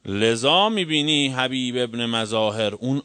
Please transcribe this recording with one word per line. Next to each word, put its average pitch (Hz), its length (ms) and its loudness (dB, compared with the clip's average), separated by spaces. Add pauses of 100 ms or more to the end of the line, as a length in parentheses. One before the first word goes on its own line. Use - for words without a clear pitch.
لذا 117 640 2
می‌بینی 156 600 0
حبیب 127 480 -2
ابن 117 300 -2
مظاهر، 110 680 0
اون 131 300 -2